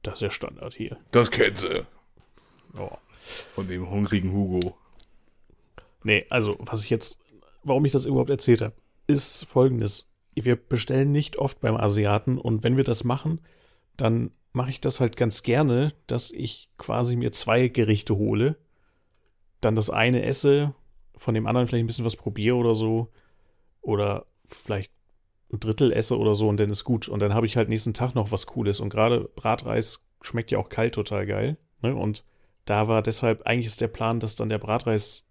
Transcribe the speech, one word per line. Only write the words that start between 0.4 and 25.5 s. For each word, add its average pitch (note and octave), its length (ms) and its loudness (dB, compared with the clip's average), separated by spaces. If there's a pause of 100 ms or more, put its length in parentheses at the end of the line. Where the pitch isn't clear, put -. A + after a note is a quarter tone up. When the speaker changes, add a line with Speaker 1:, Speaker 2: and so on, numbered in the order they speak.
Speaker 1:
hier. - 240 -10 (140)
Speaker 2:
Das A#2+ 180 6
kennt G2+ 300 2
sie. - 260 -4 (920)
Speaker 1:
Ja. - 200 -10 (560)
Speaker 2:
Von F#2+ 140 -6
dem F2+ 220 -6
hungrigen G2+ 420 0
Hugo. F#2 460 0 (1300)
Speaker 1:
Nee, G#2 260 0
also, G#2+ 300 -2
was G#2+ 240 -8
ich - 60 -12
jetzt, - 300 -4 (440)
warum C#3+ 220 2
ich C3+ 60 2
das B2+ 140 0
überhaupt C3 240 0
erzählt C3 320 4
hab, G#2+ 120 -4 (340)
ist - 380 2
Folgendes. B2 640 2 (240)
Wir A#2+ 220 2
bestellen C3+ 560 0
nicht D3 260 -2
oft - 220 -4
beim A2+ 160 0
Asiaten G#2+ 640 2
und A2 240 -2
wenn B2 140 4
wir C#3 80 4
das A#2 180 -2
machen, C3+ 360 -2 (580)
dann A#2 340 2 (220)
mach B2+ 160 -2
ich C3 120 -8
das C3 200 -2
halt A#2+ 160 0
ganz A#2 260 0
gerne, C3+ 500 2 (140)
dass - 240 -4
ich - 460 -10
quasi A#2+ 400 -2
mir A#2+ 160 -2
zwei B2 340 2
Gerichte A2 480 2
hole, G#2+ 420 0 (1000)
dann A2 160 2
das G#2+ 140 0
eine A#2 340 2
esse, C#3+ 500 2 (440)
von - 180 -4
dem A2 100 0
anderen A#2+ 220 0
vielleicht A#2 160 0
ein A2+ 40 -2
bisschen A#2 180 -4
was A#2 100 0
probiere A2 400 0
oder A#2 180 2
so, A2 380 0 (720)
oder G2+ 460 -2 (200)
vielleicht - 440 -8 (600)